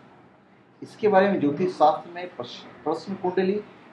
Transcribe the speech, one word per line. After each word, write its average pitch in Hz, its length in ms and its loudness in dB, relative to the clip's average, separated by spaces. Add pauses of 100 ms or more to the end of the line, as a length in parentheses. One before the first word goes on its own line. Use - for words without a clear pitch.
(840)
इसके - 240 -2
बारे 196 220 6
में 180 100 0
ज्योतिष 147 320 0
शास्त्र 156 400 2
में 175 240 -14
प्रश-, - 480 -16
प्रश्न 160 320 -6
कुंडली 190 460 -2 (300)